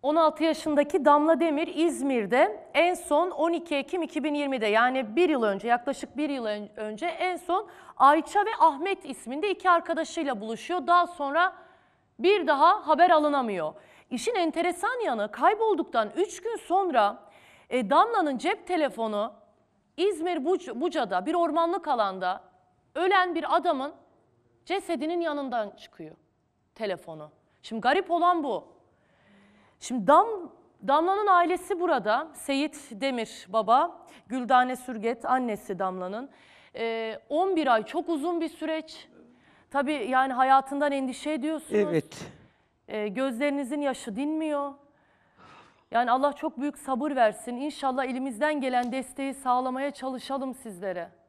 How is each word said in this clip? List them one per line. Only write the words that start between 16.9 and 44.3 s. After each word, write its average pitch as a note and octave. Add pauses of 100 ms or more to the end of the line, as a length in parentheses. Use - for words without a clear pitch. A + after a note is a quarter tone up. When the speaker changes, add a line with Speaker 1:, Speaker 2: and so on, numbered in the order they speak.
Speaker 1:
e, A#3+
Damla'nın E4+
cep F#4
telefonu A3+ (640)
İzmir F4
Buc-, C#4
Buca'da G3+
bir D#4+
ormanlık E4+
alanda F#3+ (520)
ölen F#4
bir D#4
adamın D4 (720)
cesedinin E4+
yanından C4+
çıkıyor - (600)
telefonu. E3+ (300)
Şimdi A3
garip D4+
olan F4
bu. G#3+ (1000)
Şimdi A3+
Dam-, F4+ (380)
Damla'nın F#4
ailesi F4
burada. C4+
Seyit C#4+ (140)
Demir A#3
baba, A3+ (220)
Güldane B3+
Sürget A#3
annesi A3
Damla'nın. F#3+ (460)
Ee, A3+ (100)
on F4+
bir D#4
ay A3+
çok E4
uzun E4
bir D#4+
süreç. D#4+ (640)
Tabii C#4
yani C4
hayatından C4+
endişe C4+
ediyorsunuz. D#4
Speaker 2:
Evet. F3 (680)
Speaker 1:
Ee, G#3+
gözlerinizin C4+
yaşı B3+
dinmiyor. D4 (1160)